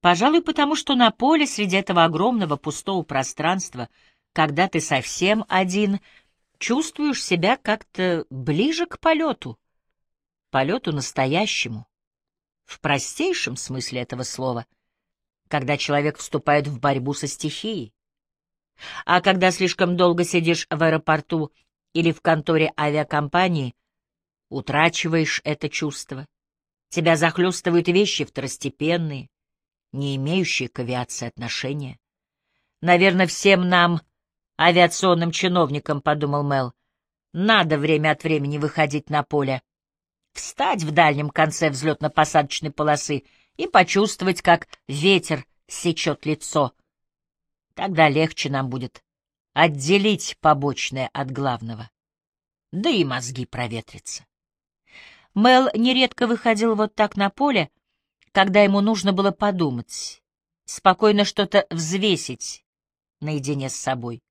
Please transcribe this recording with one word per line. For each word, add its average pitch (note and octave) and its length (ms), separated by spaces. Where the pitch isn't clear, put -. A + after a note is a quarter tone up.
Пожалуй, A#3 340
потому D4+ 360
что - 180
на A#3+ 160
поле D4 360
среди G3 300
этого F#3 280
огромного E3+ 520
пустого E3+ 460
пространства, D3 840
когда D#3 360
ты E3 120
совсем F3+ 680
один, F#3+ 520
чувствуешь D4 680
себя F#3+ 320
как-то F#3 760
ближе F#3+ 560
к - 140
полёту, D#4 580
полёту D#3 420
настоящему, C3+ 960
в - 160
простейшем D#3 760
смысле B2+ 460
этого B2 200
слова, B2 440
когда C#3+ 280
человек D3 420
вступает D3 500
в C#3 100
борьбу C3+ 340
со C#3+ 140
стихией. D#3 680
А F3+ 140
когда F#3 300
слишком F3+ 460
долго F3 260
сидишь E3+ 480
в D#3 120
аэропорту D#3 680
или E3 180
в - 80
конторе D#3 580
авиакомпании, D3+ 960
утрачиваешь D#3+ 920
это D3+ 260
чувство. C#3+ 580
Тебя E3 260
захлёстывают E3+ 720
вещи F#3 360
второстепенные, D3 1040
не C#3 240
имеющие D3 520
к - 100
авиации B2 480
отношения. B2+ 720
«Наверное, F3+ 460
всем F3+ 420
нам, F3 320
авиационным E3+ 720
чиновникам, — D#3 720
подумал D3 420
Мел, — C3+ 280
надо F3 460
время D3+ 340
от - 100
времени D3 360
выходить D3 520
на D3 120
поле, C3+ 400
встать - 500
в D3+ 100
дальнем D3 380
конце D#3 400
взлётно-посадочной D3 1000
полосы D3 540
и F4+ 100
почувствовать, F#3+ 760
как E3+ 260
ветер D#3 600
сечёт - 600
лицо. D3+ 460
Тогда E3 340
легче D3+ 420
нам C3+ 180
будет B2 340
отделить E3 880
побочное C#3 720
от C3+ 180
главного, A#2 600
да G#3 200
и G3 140
мозги B2 420
проветрятся». - 800
Мел B3+ 400
нередко B3 520
выходил A3+ 480
вот G#3+ 200
так G#3 220
на G3 120
поле, A#3 420
когда G3 260
ему G3+ 200
нужно G3+ 320
было G3 160
подумать, E3+ 920
спокойно G#3 580
что-то G3+ 460
взвесить E3 960
наедине C#3 480
с - 60
собой. A#2+ 540